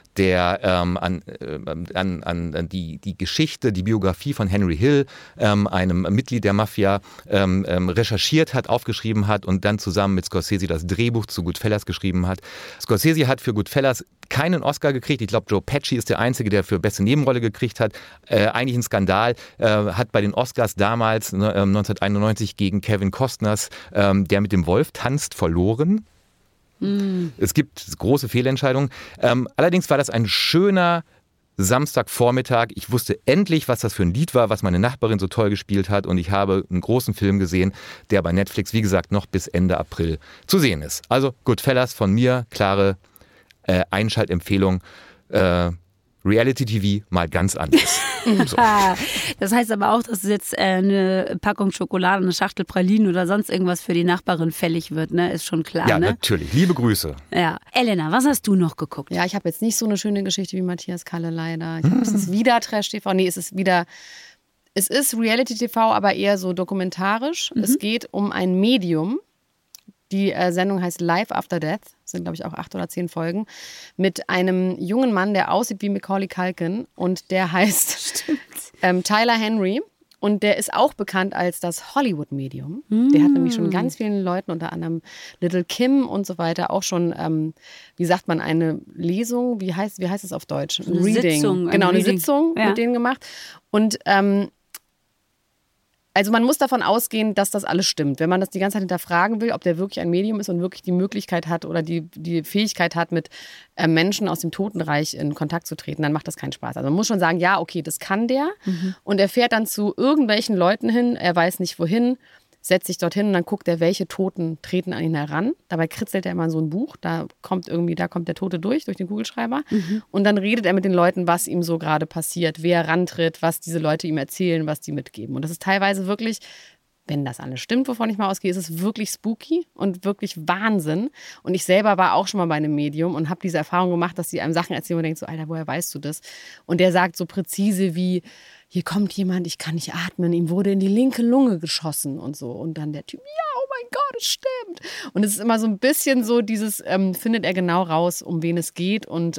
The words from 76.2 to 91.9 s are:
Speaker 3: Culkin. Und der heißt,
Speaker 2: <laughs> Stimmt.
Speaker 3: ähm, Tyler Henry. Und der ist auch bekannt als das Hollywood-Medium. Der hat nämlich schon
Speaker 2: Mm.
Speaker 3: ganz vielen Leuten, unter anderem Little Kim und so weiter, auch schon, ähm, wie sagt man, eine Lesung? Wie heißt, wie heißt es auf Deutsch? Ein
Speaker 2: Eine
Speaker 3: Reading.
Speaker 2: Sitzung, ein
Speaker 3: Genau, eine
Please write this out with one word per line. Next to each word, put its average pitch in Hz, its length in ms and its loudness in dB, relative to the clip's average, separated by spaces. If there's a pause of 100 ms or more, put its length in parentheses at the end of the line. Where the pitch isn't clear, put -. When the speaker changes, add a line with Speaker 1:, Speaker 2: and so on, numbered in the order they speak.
Speaker 3:
Culkin. 185 640 -4
Und 185 380 -2
der 185 180 0
heißt, - 680 0
Speaker 2:
<laughs> - 40 -8
Stimmt. 311 160 -2 (440)
Speaker 3:
ähm, 180 200 4
Tyler 226 300 2
Henry. 220 480 0 (400)
Und 208 240 0
der 208 140 4
ist - 140 -6
auch 269 200 2
bekannt 190 420 -4
als 175 240 -2
das - 380 -6
Hollywood-Medium. 147 920 -4
Der 277 340 6
hat 285 80 6
nämlich 240 220 4
schon 170 140 0
Speaker 2:
Mm. - 20 0
Speaker 3:
ganz 180 260 -2
vielen 208 260 -2
Leuten, 185 300 -2
unter 165 200 -6
anderem 165 300 -6 (380)
Little 175 240 0
Kim 262 420 2
und 196 200 -4
so 165 120 -10
weiter, 170 320 -2
auch 190 120 0
schon, 170 360 0
ähm, 160 360 -2 (420)
wie 175 80 0
sagt 180 240 0
man, 165 120 0
eine 160 400 0 (140)
Lesung? 226 680 -2
Wie 185 140 -4
heißt, 196 240 -6
wie 185 100 -4
heißt 196 140 -4
es 175 100 -12
auf - 140 -10
Deutsch? 143 340 -4
Ein - 120 -10
Speaker 2:
Eine 180 120 4
Speaker 3:
Reading. 180 360 4
Speaker 2:
Sitzung, 180 260 2
ein 175 60 -2
Speaker 3:
Genau, 196 160 2
eine 185 100 4